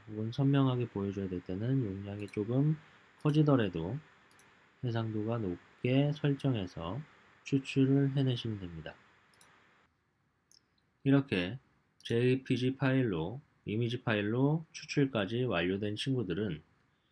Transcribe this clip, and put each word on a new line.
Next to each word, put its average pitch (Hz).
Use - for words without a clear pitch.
혹은 110
선명하게 135
보여줘야 98
될 90
때는 117
용량이 101
조금 131
커지더라도 131
해상도가 113
높게 123
설정해서 120
추출을 135
해내시면 117
됩니다. 80
이렇게 127
제이피지 127
파일로, 127
이미지 117
파일로 123
추출까지 117
완료된 98
친구들은 101